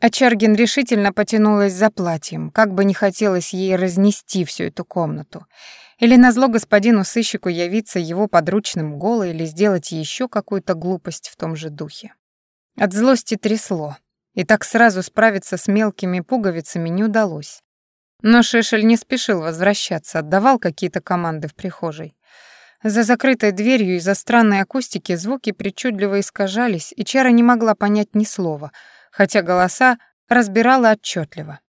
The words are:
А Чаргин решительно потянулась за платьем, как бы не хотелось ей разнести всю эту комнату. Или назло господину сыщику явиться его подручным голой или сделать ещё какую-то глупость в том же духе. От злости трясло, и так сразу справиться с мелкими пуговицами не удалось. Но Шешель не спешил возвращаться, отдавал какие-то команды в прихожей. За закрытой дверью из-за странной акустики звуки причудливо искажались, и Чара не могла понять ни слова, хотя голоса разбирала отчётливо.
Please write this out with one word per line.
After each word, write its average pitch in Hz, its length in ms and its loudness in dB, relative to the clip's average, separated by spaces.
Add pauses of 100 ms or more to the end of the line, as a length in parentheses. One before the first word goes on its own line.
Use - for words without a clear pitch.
А 233 60 4
Чаргин 226 460 2
решительно 214 580 0
потянулась 208 640 2
за 214 160 2
платьем, 160 600 -6
как 214 220 0
бы 196 140 2
не 196 80 2
хотелось 190 580 -2
ей 190 240 -2
разнести 185 680 0
всю - 180 -8
эту 170 200 -8
комнату. 156 600 -8 (520)
Или 240 180 6
назло 254 320 6
господину 214 560 2
сыщику - 460 -4
явиться 175 480 -4
его 175 280 -2
подручным 165 720 -2
голой 202 320 -2
или 160 140 -6
сделать 170 480 -2
ещё 160 340 -6
какую-то 196 460 -6
глупость 175 560 -6
в - 80 -20
том 165 180 -8
же 156 140 -12
духе. 151 460 -16 (640)
От 196 160 0
злости 233 420 0
трясло, 175 640 -4 (340)
и 175 120 -4
так 214 200 2
сразу 220 380 2
справиться 196 560 0
с - 100 -4
мелкими 196 520 0
пуговицами 170 680 -4
не 185 160 -2
удалось. 202 560 -2 (600)
Но 233 200 6
Шешель 226 440 2
не 226 100 6
спешил 220 440 -4
возвращаться, 165 800 -2
отдавал 196 380 2
какие-то 175 440 -4
команды 165 440 -4
в - 80 -14
прихожей. 160 640 -10 (640)
За 220 200 0
закрытой 240 500 2
дверью 208 440 0
из-за 180 180 -2
странной 214 480 2
акустики 208 520 -6
звуки 214 380 -6
причудливо 202 680 -4
искажались, 196 760 -4
и 208 80 -6
Чара 262 260 0
не 233 120 6
могла 226 320 4
понять 208 400 -2
ни 214 100 2
слова, 156 480 -6 (380)
хотя 196 320 0
голоса 180 560 2 (300)
разбирала 233 640 4
отчётливо. 156 680 -6 (160)